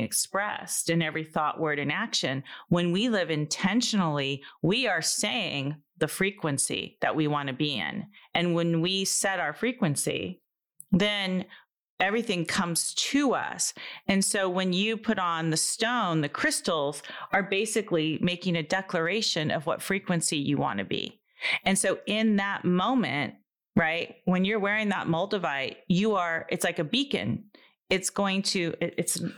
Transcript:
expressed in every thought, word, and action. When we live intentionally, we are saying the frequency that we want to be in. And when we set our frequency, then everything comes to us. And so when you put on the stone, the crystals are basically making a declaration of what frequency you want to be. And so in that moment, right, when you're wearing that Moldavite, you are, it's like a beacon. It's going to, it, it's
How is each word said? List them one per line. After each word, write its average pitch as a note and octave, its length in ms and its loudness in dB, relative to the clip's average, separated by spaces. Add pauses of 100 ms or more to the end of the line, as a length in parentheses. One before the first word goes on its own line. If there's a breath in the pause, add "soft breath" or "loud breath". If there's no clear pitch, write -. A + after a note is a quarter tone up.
expressed - 840 -2
in E3 140 4
every D#3 220 -2
thought, D#3 340 0
word, D3+ 180 2
and C#3+ 140 -2
action. D#3+ 520 -2 (260 loud breath)
When F3 220 4
we G#3 160 2
live F#3+ 220 2
intentionally, D3+ 1120 0 (220 loud breath)
we A3+ 240 2
are F3 160 2
saying D3+ 720 -2 (240)
the D3+ 80 2
frequency - 960 -2
that C3 140 2
we D3+ 120 2
want C#3+ 220 0
to C3 40 -4
be D3 240 -2
in. D2+ 300 -4 (260 loud breath)
And E3+ 220 2
when E3+ 260 2
we F#3+ 240 0
set F#3+ 340 0
our D3+ 140 -2
frequency, F#3 880 -2 (500)
then F#3+ 540 2 (540 loud breath)
everything G3 460 0
comes E3+ 500 -2
to C4+ 400 2
us. - 400 -4 (320 loud breath)
And G3 180 2
so G3 240 0
when F#3 240 0
you G#3+ 240 0
put A3 220 -2
on E3 320 0
the D#3 60 2
stone, G#3+ 640 0
the D3 80 -2
crystals D#3+ 720 0 (280 loud breath)
are G3 120 2
basically G3 800 0
making F3 340 0
a E3 80 0
declaration F#3 880 0
of D#3+ 160 -2
what - 160 -2
frequency F3 540 0
you C#3+ 200 2
want C3 220 -2
to F#2+ 60 -4
be. - 340 -6 (460 loud breath)
And F#3+ 120 2
so F#3+ 280 0
in G#3+ 320 2
that G3 260 -2
moment, F3+ 680 2 (420)
right, E3 480 2
when F3+ 220 4
you're G#3+ 140 0
wearing G#3 300 0
that F#3 180 -2
Moldavite, E3 680 0 (140)
you G3+ 260 4
are, E3+ 340 0
it's - 140 -2
like F3 160 0
a E3 60 0
beacon. B3 580 -2 (460 soft breath)
It's F#3 200 0
going G3 340 0
to, E3+ 360 0
it, E3+ 180 -2
it's - 240 -2 (160)